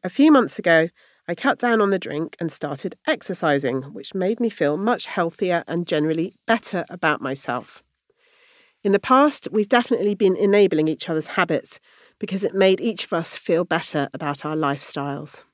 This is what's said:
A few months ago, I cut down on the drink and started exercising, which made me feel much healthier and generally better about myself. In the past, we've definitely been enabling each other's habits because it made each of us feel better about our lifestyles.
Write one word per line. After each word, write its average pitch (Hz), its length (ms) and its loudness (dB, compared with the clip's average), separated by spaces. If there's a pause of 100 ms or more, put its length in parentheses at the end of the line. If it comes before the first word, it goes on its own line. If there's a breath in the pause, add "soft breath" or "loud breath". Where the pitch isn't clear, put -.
A 185 40 -4
few 294 220 6
months 262 280 4
ago, 165 300 4 (380 soft breath)
I 175 80 -6
cut - 240 0
down 233 220 2
on 202 100 2
the 190 80 0
drink 156 400 -6
and 165 140 -4
started - 440 -8 (100)
exercising, 143 760 0 (120)
which - 200 -14
made 190 260 -2
me 233 80 2
feel 151 280 0
much 202 300 -2
healthier 175 600 -2
and 170 200 -4
generally 160 480 -2 (120)
better 220 420 -2
about 170 320 -2
myself. 131 640 -6 (1000 soft breath)
In 196 100 2
the 196 80 4
past, 277 500 2
we've 208 180 0
definitely 226 460 2
been 190 220 2
enabling 190 520 4
each - 220 -6
other's 156 180 -4
habits - 520 -2 (380 soft breath)
because 196 260 -4
it - 100 -2
made 190 260 4
each 208 240 -4
of - 80 -8
us 165 220 -4
feel 175 300 -2
better 156 500 -2
about 143 300 -8
our 156 120 -6
lifestyles. 143 840 -6 (120)